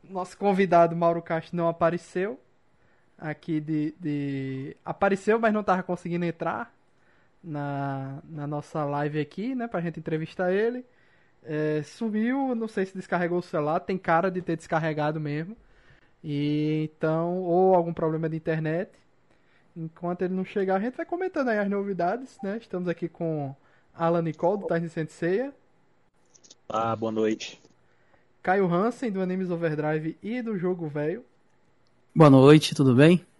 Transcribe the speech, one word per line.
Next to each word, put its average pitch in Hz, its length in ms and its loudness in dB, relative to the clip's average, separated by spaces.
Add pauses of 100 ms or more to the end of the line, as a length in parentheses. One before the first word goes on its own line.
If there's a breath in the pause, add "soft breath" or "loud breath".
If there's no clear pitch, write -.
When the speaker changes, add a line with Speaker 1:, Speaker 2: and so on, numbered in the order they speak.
Speaker 1:
Nosso 185 300 -8
convidado 175 580 4
Mauro 170 240 2
Castro 165 340 -6
não 170 140 0
apareceu 175 720 -2 (800)
aqui 156 420 -6
de, 151 400 -4
de... 139 840 -6
Apareceu, 196 560 0
mas 226 140 2
não 214 100 0
tava 185 200 0
conseguindo 175 420 -4
entrar 170 500 -6 (720)
na, 139 760 -6 (100)
na 151 180 -10
nossa 147 360 -6
live 147 380 -4
aqui, 196 340 -6
né, 240 140 -6
pra 170 140 -6
gente 170 180 -8
entrevistar 160 520 -4
ele. 233 320 -2 (600)
É, 151 400 -2
sumiu, 240 680 -2
não 226 120 -6
sei 196 200 -4
se 190 100 -14
descarregou 175 420 -2
o 175 40 -4
celular, 156 380 -2
tem 185 180 -6
cara 175 320 2
de 180 100 -6
ter 165 160 -4
descarregado 156 640 -2
mesmo. 156 340 -6 (720)
E 151 720 -2
então, 165 460 -2
ou 185 320 4
algum 170 180 2
problema 160 340 -2
de 160 100 -4
internet. 160 540 -2 (840)
Enquanto 170 460 -6
ele 185 120 -2
não 185 120 -2
chegar, 190 300 0
a 190 40 0
gente 247 160 -6
vai 330 80 -8
comentando 349 440 -4
aí 214 100 0
as 202 100 -2
novidades, 202 760 -4
né? 202 160 -6
Estamos 180 300 -6
aqui 170 180 -4
com 156 480 -6 (400)
Alan 170 280 0
Nicole, 165 380 -2
do 185 60 -10
Tyson 170 220 -2
Senseiya. 175 640 -4 (1120)
Speaker 2:
Ah, 110 300 -2
boa 110 160 -4
noite. 110 480 -2 (840)
Speaker 1:
Caio 185 300 2
Hansen, 220 400 0
do 190 80 -4
Animes 185 300 -2
Overdrive 156 720 -2
e 233 180 -6
do 226 160 -6
Jogo 175 320 -4
Velho. 151 340 -4 (920)
Speaker 3:
Boa 151 160 10
noite, 139 440 10
tudo 135 200 4
bem? 160 280 8 (180)